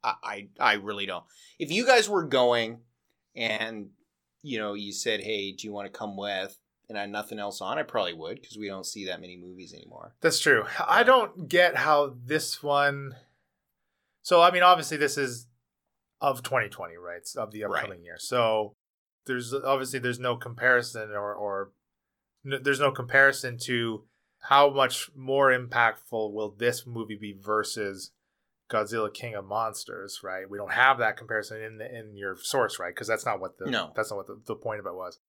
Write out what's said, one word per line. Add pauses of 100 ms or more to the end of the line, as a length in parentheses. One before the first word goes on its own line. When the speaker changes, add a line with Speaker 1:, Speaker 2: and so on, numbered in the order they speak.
Speaker 1:
I, (100)
I, (120)
I
really
don't. (340)
If
you
guys
were
going (560)
and, (520)
you
know,
you
said,
"Hey,
do
you
wanna
come
with?" (300)
and
I
had
nothing
else
on,
I
probably
would,
'cause
we
don't
see
that
many
movies
anymore.
Speaker 2:
That's
true. (140)
I
Speaker 1:
Yeah.
Speaker 2:
don't
get
how
this
one, (1040)
so,
I
mean,
obviously
this
is (760)
of
twenty
twenty,
right?
It's
of
the
Speaker 1:
Right.
Speaker 2:
upcoming
year.
So (520)
there's,
obviously
there's
no
comparison
or,
or (760)
n-,
there's
no
comparison
to (380)
how
much
more
impactful
will
this
movie
be
versus (580)
Godzilla
King
of
Monsters,
right?
We
don't
have
that
comparison
in
the,
in
your
source,
right?
'Cause
that's
not
what
the,
Speaker 1:
No.
Speaker 2:
that's
not
what
the,
the
point
of
it
was.